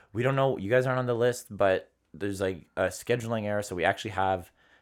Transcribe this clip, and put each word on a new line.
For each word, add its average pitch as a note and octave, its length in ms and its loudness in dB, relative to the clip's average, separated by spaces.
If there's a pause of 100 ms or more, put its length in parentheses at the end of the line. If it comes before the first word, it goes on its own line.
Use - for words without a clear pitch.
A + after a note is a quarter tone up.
(120)
we A2+ 100 0
don't C3+ 140 2
know. C3+ 220 2
You F#2+ 120 -6
guys B2+ 160 4
aren't B2+ 120 0
on B2 80 -2
the B2 80 0
list, A#2+ 320 0 (100)
but F#2+ 340 2 (220)
there's, G2+ 280 -6
like, F#2+ 260 -4 (100)
a F#2 100 2
scheduling A2+ 580 -4
error, G#2 180 -2
so F#2+ 140 -8
we E2 80 0
actually G2+ 280 0
have F#2+ 380 0 (320)